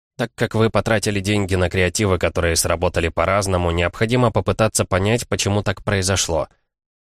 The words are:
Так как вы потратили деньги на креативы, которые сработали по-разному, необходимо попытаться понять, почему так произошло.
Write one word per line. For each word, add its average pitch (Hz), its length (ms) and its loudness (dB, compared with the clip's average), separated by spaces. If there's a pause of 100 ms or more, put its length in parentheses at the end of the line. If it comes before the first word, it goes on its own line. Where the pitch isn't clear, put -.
(180)
Так 120 180 -4
как - 180 -4
вы 110 160 2
потратили 101 520 0
деньги 98 340 0
на 90 140 2
креативы, 92 480 0
которые 85 400 0
сработали 85 500 0
по-разному, 87 640 0
необходимо 110 600 0
попытаться 107 520 0
понять, 101 460 0
почему 101 340 0
так - 180 -4
произошло. 92 680 -2 (520)